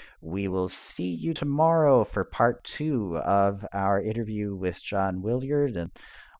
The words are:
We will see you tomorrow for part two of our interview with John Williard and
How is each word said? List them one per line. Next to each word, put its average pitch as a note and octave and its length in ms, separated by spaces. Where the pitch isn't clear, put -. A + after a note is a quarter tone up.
We G2 260
will F#2 220
see - 400
you D#3 240
tomorrow D3 720
for G2 200
part - 400
two A2+ 540
of G2 560
our G2 260
interview G#2 560
with F#2 260
John G2 380
Williard C3 560
and E2+ 140